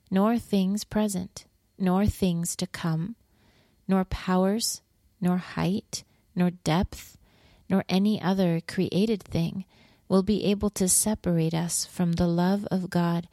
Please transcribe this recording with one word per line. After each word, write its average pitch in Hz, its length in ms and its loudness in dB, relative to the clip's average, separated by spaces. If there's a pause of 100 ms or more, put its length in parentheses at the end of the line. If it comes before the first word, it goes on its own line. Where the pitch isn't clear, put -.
(100)
nor 208 280 2
things 202 440 0
present, 196 600 -4 (340)
nor 190 280 2
things 175 500 0
to 180 100 -6
come, 165 480 -4 (720)
nor 190 180 2
powers, 190 760 0 (380)
nor 180 160 2
height, 175 680 -4 (320)
nor 180 160 2
depth, - 680 -2 (520)
nor 190 200 2
any 196 320 2
other 175 400 2
created 190 640 0
thing 165 420 -4 (440)
will 190 140 4
be 202 220 0
able 202 260 0
to 185 180 0
separate 170 680 0
us 165 300 -2
from 175 280 -2
the 175 140 2
love 180 460 2
of 185 180 -2
God, 170 420 0